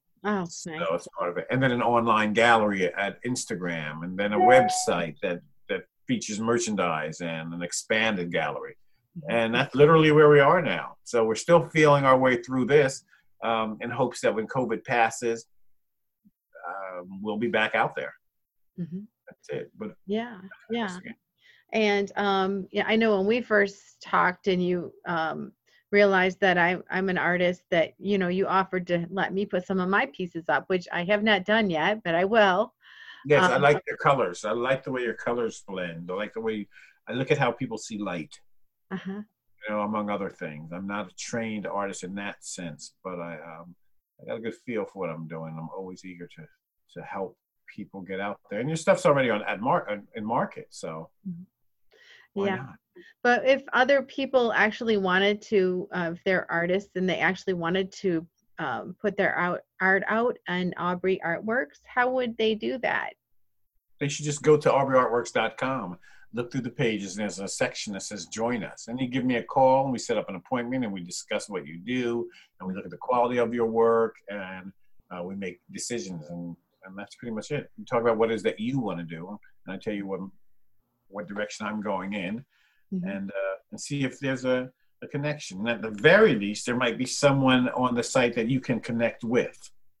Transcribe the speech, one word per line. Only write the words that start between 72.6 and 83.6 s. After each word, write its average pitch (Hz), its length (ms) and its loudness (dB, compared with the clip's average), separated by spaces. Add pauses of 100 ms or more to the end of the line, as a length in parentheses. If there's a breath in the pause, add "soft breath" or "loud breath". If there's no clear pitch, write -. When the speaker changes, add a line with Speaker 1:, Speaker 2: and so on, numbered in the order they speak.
Speaker 2:
we 92 60 -4
look 95 120 -10
at 87 60 -14
the 85 60 -14
quality 123 400 2
of 117 160 2
your 117 140 2
work, 113 480 4 (140)
and, 95 420 -10 (400)
uh, 90 100 -8
we 95 140 -8
make 95 240 -8 (120)
decisions, 95 580 -8
and, 87 260 -10 (300)
and 95 120 -20
that's - 180 -16
pretty 117 200 -10
much 107 160 -8
it. - 260 -6
We 107 80 -16
talk 120 160 -2
about 117 160 2
what 113 140 2
it - 20 0
is 101 100 -2
that 107 160 -2
you 127 200 -2
wanna 90 240 -4
do, 85 340 -12 (300 soft breath)
and 92 80 -8
I - 20 -8
tell 104 160 -8
you 98 140 -6
what, 95 140 -6 (880)
what 104 180 -10
direction 104 400 -8
I'm 107 140 -4
going 98 320 -4
in, 104 300 -6 (500)
Speaker 1:
Mm-hmm. 180 120 -4
Speaker 2:
and, - 260 -6
uh, 95 240 -4 (160)